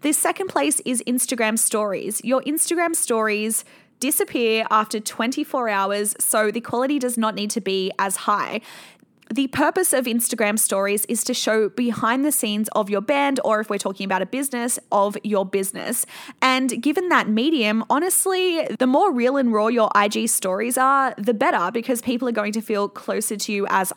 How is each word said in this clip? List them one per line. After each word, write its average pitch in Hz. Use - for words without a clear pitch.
The 302
second 381
place 294
is 247
Instagram 233
stories. 208
Your 254
Instagram 330
stories 214
disappear 240
after 214
twenty-four 254
hours, 202
so 214
the 226
quality 262
does 247
not 220
need 208
to 220
be 190
as 196
high. 208
The 269
purpose 330
of 254
Instagram 226
stories 202
is 233
to 254
show 220
behind 240
the 294
scenes 214
of 202
your 202
band, 277
or 214
if 214
we're 208
talking 196
about 190
a 185
business, 247
of 208
your 208
business. 196
And 262
given 349
that 247
medium, 220
honestly, 359
the 254
more 302
real 247
and 247
raw 214
your 226
I 208
G 220
stories 214
are, 269
the 208
better, 214
because 233
people 240
are 233
going 208
to 220
feel 202
closer 208
to 202
you 202
as 190